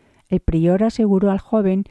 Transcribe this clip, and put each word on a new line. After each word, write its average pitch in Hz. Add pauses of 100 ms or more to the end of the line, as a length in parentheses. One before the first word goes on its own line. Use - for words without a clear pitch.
(300)
El 185
prior 170
aseguró 202
al 190
joven 196